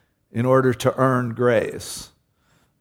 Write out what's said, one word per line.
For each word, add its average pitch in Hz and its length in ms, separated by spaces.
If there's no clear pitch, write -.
in 117 160
order 131 260
to 123 240
earn 123 380
grace. - 760